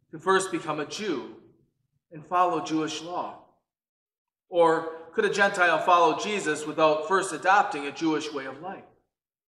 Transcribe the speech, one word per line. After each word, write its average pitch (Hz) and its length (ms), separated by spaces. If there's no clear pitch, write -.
to 160 80
first 185 320
become 156 300
a 143 60
Jew 143 500
and 156 140
follow 175 400
Jewish 156 380
law? 160 380
Or 165 480
could 208 140
a 190 60
Gentile 190 460
follow 175 400
Jesus 156 480
without 156 400
first 180 280
adopting 156 520
a 143 60
Jewish 151 400
way 135 140
of 131 160
life, 190 220